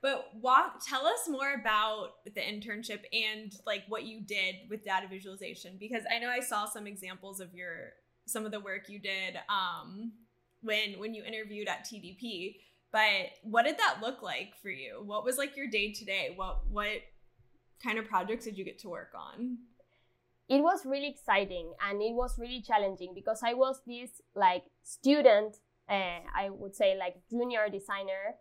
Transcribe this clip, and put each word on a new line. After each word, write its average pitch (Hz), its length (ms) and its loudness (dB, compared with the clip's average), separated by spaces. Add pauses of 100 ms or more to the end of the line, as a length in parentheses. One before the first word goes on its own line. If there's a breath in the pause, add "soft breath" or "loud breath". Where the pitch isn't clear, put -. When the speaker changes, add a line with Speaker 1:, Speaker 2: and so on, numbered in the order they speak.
Speaker 1:
But 262 280 -2 (100)
walk, 262 480 6
tell 277 180 0
us 453 220 2
more 277 260 0
about 214 680 0
the 208 160 -10
internship 208 640 -6 (100)
and, 214 400 -2 (140)
like, 202 240 -2
what 214 140 -4
you 220 180 -12
did 190 340 -2 (140)
with 208 160 -10
data 190 240 0
visualization, 190 680 -12
because 214 320 -6
I 233 100 2
know 240 100 -2
I 247 100 0
saw 214 260 0
some 214 220 -8
examples 190 540 -12
of 175 120 -14
your, 180 380 -10 (340)
some 220 200 -4
of 208 80 -6
the 208 80 -6
work 196 260 -8
you 202 120 -14
did, 190 360 -4 (140)
um, 190 640 -2 (480)
when, 214 360 0
when 214 160 -8
you 214 120 -12
interviewed 208 420 -8
at - 160 -4
T 214 160 -12
D 185 180 -16
P. 208 440 -8 (320 soft breath)
But 208 380 4 (120)
what 233 220 4
did 302 140 2
that 415 220 6
look 254 200 -4
like 175 400 -6
for 202 80 -10
you? 131 360 -10
What 208 200 -2
was, 262 120 0
like, 277 200 -4
your 277 100 -6
day 214 240 0
to 208 140 -10
day? 190 320 -2
What, 185 320 -2
what 208 320 -2 (840)
kind 226 160 -2
of 214 80 -6
projects 220 380 0
did 208 120 -8
you 190 60 -8
get - 160 -12
to 202 100 -14
work - 240 -10
on? 226 440 -8 (920)
Speaker 2:
It 277 160 8
was 359 200 6
really 277 260 -2
exciting 190 640 0 (160)
and 202 140 -2
it 233 140 0
was 247 240 0
really 247 200 -6
challenging 196 540 0
because 220 320 -2
I 240 80 2
was 262 320 4
this, 240 240 -10 (240)
like, 185 300 6 (180)
student, 220 760 8 (300)
uh, 185 340 0 (140)
I 196 140 0
would 196 260 -10
say, 190 220 6
like, 180 200 -4 (120)
junior 233 400 2
designer. 196 720 -4